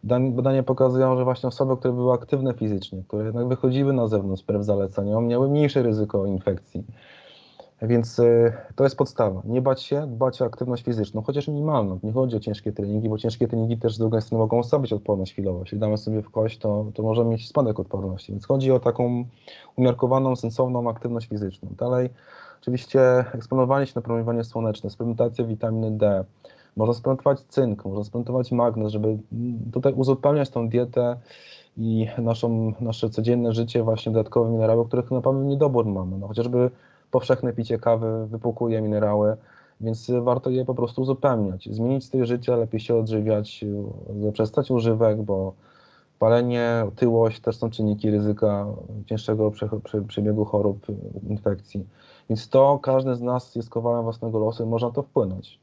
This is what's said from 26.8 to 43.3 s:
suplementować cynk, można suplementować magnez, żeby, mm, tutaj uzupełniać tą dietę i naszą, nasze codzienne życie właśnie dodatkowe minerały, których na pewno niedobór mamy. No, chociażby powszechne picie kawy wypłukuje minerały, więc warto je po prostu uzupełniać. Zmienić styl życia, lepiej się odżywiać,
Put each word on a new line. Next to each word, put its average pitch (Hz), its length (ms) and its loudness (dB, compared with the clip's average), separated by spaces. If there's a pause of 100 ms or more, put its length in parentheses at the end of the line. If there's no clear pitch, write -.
suplementować 135 460 0
cynk, 120 440 0
można 98 200 -4
suplementować 123 480 -4
magnez, 113 400 2
żeby, 107 260 0 (140)
mm, 117 260 -6 (140)
tutaj 135 200 2
uzupełniać 135 580 2
tą 117 180 -2
dietę 120 480 0 (600)
i 113 320 0 (100)
naszą, 113 600 0
nasze 113 300 -2
codzienne 117 420 0
życie 117 300 0
właśnie 113 300 0
dodatkowe 113 380 2
minerały, 113 360 2
których 120 240 -2
na 127 100 0
pewno 135 220 2
niedobór 139 440 2
mamy. 95 320 -4
No, 98 100 -8
chociażby 123 420 2 (400)
powszechne 127 420 0
picie 117 260 -4
kawy 113 480 0
wypłukuje 113 560 -2
minerały, 107 540 2 (440)
więc 113 300 -4 (120)
warto 123 280 0
je 127 140 0
po 127 100 -2
prostu 120 280 -2
uzupełniać. 120 720 0
Zmienić 123 320 -2
styl 131 200 0
życia, 120 320 0
lepiej 117 240 -2
się 117 160 0
odżywiać, 107 680 0 (540)